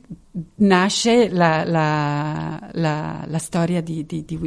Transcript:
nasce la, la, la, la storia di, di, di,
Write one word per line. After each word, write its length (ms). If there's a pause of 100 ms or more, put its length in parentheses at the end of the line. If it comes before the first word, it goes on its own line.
(580)
nasce 720
la, 360
la, 1080
la, 540
la 120
storia 420
di, 240
di, 200
di, 220